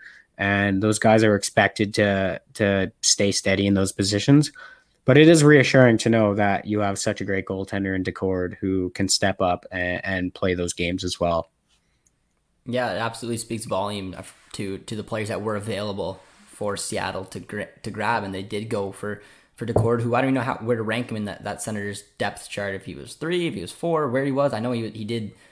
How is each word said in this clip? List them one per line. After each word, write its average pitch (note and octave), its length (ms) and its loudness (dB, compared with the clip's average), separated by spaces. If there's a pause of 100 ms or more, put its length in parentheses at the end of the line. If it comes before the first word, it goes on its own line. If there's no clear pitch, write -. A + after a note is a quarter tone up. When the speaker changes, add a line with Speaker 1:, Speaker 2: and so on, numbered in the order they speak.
(360)
Speaker 1:
and G2+ 460 0
those G#2+ 160 2
guys A2 240 6
are G#2+ 140 6
expected G2+ 580 0
to, G2 460 0 (140)
to G2 360 0 (100)
stay - 300 2
steady G2 380 0
in G2+ 60 4
those F#2+ 180 2
positions. G#2 580 4 (540)
But C3 120 6
it D#3 120 10
is D#3+ 160 8
reassuring B2+ 540 8
to A2+ 120 2
know G#2+ 240 4
that G2+ 320 0
you G#2 140 0
have G2 180 -2
such - 220 -4
a G2 40 -6
great F#2+ 220 -4
goaltender F#2+ 480 -4
in F#2 80 -2
Decord F#2 580 -4
who F#2+ 300 -2
can G2 180 -2
step - 320 0
up F2+ 300 0
and, F2+ 340 -4
and F#2 300 -4
play F#2 200 0
those F2 180 -4
games F2+ 320 -4
as F2+ 160 -6
well. E2+ 300 -2 (1160)
Speaker 2:
Yeah, A#2+ 260 -2
it F2+ 60 -4
absolutely A#2 400 -6
speaks A2+ 260 -8
volume G2+ 520 -4 (380)
to, G2 240 -6
to - 180 -10
the G#2+ 80 -8
players G#2+ 240 -6
that G2+ 140 -6
were G#2+ 120 -4
available G2+ 640 -6 (260)
for G2+ 300 -6
Seattle F#2+ 500 -6
to - 140 -14
gr-, G#2 220 -10 (220)
to A2 80 -8
grab, G#2 320 -2
and F#2+ 100 -8
they F#2+ 80 -8
did G#2+ 260 -8
go G2+ 220 -4
for, G#2 320 -8 (320)
for A#2 120 -10
Decord, A#2 360 2
who A#2+ 140 0
I B2 40 2
don't C3+ 100 2
even C3+ 40 2
know B2+ 60 0
how, B2 160 -4
where A#2 200 -2
to A2+ 60 -2
rank A2+ 280 -4
him A2+ 60 -6
in G#2+ 100 -4
that, - 180 -10
that G2+ 180 -8
Senators G2+ 400 -6 (160)
depth - 320 -6
chart, G2+ 240 -6
if F#2+ 120 -10
he F2 100 -10
was D2 180 -14
three, E3+ 320 -2
if D3 80 -4
he G2+ 60 -8
was E2+ 120 -10
four, D#3+ 360 -2
where C3 160 0
he C#3+ 80 0
was. C#3 200 0
I A#2 60 -4
know B2 140 -2
he, A2+ 180 -4
he G#2+ 140 -10
did A2 280 -6 (200)